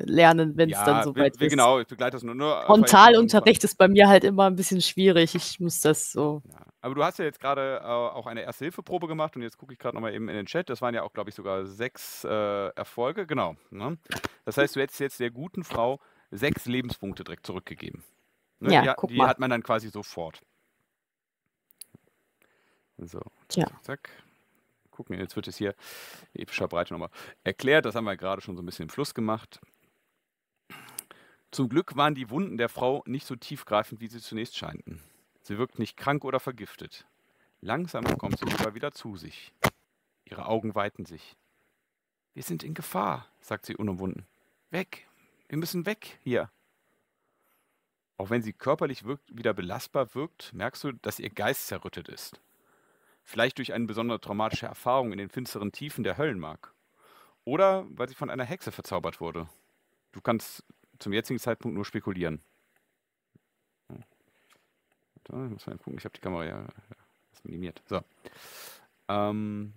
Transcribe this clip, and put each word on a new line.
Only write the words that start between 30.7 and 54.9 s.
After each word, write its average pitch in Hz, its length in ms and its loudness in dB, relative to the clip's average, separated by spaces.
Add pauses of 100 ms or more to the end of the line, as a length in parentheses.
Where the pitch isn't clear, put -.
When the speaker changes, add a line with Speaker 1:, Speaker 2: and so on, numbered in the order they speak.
Speaker 2:
„Zum 131 200 -2
Glück 147 260 -2
waren 147 180 2
die 127 160 -10
Wunden 160 280 -4
der 117 120 -2
Frau 131 380 -2
nicht 131 180 -8
so 131 100 -10
tiefgreifend, 110 680 -4
wie 113 60 -14
sie 117 140 -16
zunächst 107 360 -10
scheinten. - 440 -14 (400)
Sie 104 160 -10
wirkt 123 220 -6
nicht - 180 -6
krank 143 260 -2
oder 131 160 -2
vergiftet. - 680 -16 (540)
Langsam 131 420 -6 (140)
kommt - 200 -6
sie - 120 -6
sogar 107 260 -4
wieder 143 160 -8
zu 104 240 -14
sich. - 380 -18 (720)
Ihre - 200 -14
Augen 110 300 -4
weiten 101 300 -6
sich. - 300 -20 (1000)
‚Wir - 80 -16
sind 165 200 -8
in 156 120 -10
Gefahr‘, 156 520 -6 (120)
sagt - 260 -10
sie - 100 -10
unumwunden. 95 520 -6 (420)
‚Weg, - 380 -10 (400)
wir 143 100 -8
müssen 170 300 -6
weg - 360 -10
hier.‘ 113 280 -2 (1700)
Auch 98 120 -10
wenn 117 140 -2
sie 107 100 -10
körperlich 143 520 -4
wirkt, 139 300 -14
wieder 117 180 -4
belastbar 104 600 -6
wirkt, - 400 -12
merkst 104 300 -10
du, 143 80 -6
dass 110 280 -10
ihr 101 120 -12
Geist 113 360 -6
zerrüttet 90 400 -12
ist. - 320 -18 (840)
Vielleicht 120 360 -2
durch 127 140 -8
eine 117 120 -4
besondere 110 340 -6
traumatische 107 460 -6
Erfahrung 123 460 -2